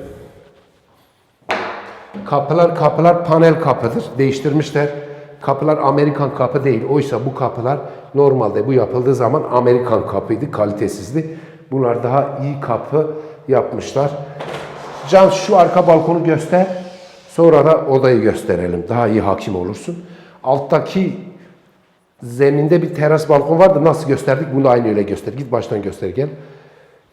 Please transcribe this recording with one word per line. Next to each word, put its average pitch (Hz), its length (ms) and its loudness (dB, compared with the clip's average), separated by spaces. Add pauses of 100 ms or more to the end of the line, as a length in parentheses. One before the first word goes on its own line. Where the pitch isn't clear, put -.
(2250)
Kapılar, 156 500 2
kapılar 160 500 2
panel 160 340 6
kapıdır. 123 440 -2 (140)
Değiştirmişler. 143 720 0 (520)
Kapılar 147 360 0
Amerikan 143 580 0
kapı 127 280 -2
değil. 120 260 0
Oysa 131 360 -2
bu 131 100 -4
kapılar 127 440 -4 (360)
normalde 123 520 2
bu 135 60 0
yapıldığı 123 420 0
zaman 127 360 0
Amerikan 123 560 2
kapıydı, 104 440 -4
kalitesizdi. 113 840 -4 (340)
Bunlar 123 320 -2
daha 135 400 -2
iyi 143 180 -6
kapı 151 520 -4 (340)
yapmışlar. 131 640 -2 (960)
Can 190 200 8
şu 190 280 0
arka 175 300 4
balkonu 165 360 2
göster. 180 440 0 (600)
Sonra 156 380 6
da 160 200 4
odayı 131 360 4
gösterelim. 87 680 -2
Daha 117 180 0
iyi 107 140 2
hakim 95 340 -2
olursun. 104 480 -8 (400)
Alttaki 143 720 -2 (1080)
zeminde 147 580 2
bir 156 140 -6
teras 151 340 2
balkon 151 300 2
vardı. 170 240 6
Nasıl 151 240 2
gösterdik? 135 480 0
Bunu 135 80 2
da 131 60 4
aynı 120 180 4
öyle 104 160 0
göster. 101 300 -6
Git 127 180 -10
baştan 110 300 -4
göster 98 280 -8
gel. 135 200 -4 (840)